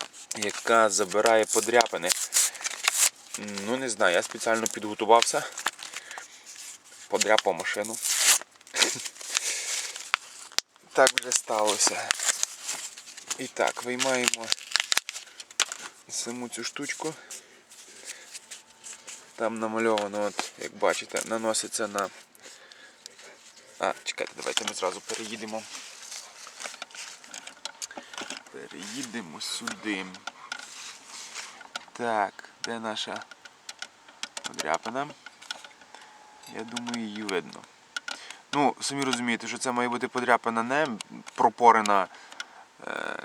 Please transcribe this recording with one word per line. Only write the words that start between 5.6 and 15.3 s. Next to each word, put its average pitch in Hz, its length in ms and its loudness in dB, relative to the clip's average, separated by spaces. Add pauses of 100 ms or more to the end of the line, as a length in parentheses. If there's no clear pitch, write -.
Подряпав 101 460 4
машину. 104 480 -4
<laughs> - 40 -4 (3000)
Так 131 160 10
вже 127 220 2
сталося. 107 800 2 (1300)
І 131 100 -6
так, - 360 0
виймаємо 123 640 2 (1600)